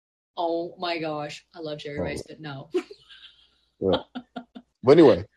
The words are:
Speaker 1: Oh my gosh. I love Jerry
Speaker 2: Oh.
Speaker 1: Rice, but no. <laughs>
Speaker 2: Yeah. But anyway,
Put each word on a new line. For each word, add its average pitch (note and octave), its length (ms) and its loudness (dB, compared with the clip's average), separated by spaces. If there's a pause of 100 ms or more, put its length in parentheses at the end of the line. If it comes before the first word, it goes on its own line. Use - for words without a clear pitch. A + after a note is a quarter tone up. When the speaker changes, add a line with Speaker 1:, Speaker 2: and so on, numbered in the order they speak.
(360)
Speaker 1:
Oh E3+ 440 -2
my E3+ 200 -4
gosh. D#3 540 -6
I F3 60 -16
love D3+ 200 -8
Jerry D3 200 -10
Speaker 2:
Oh. - 40 -4
Speaker 1:
Rice, - 240 -6
but - 120 -20
no. D3 340 -12
<laughs> F4+ 60 -2 (1000)
Speaker 2:
Yeah. F#2+ 240 0 (800)
But B2 120 6
anyway, A#2 320 8 (120)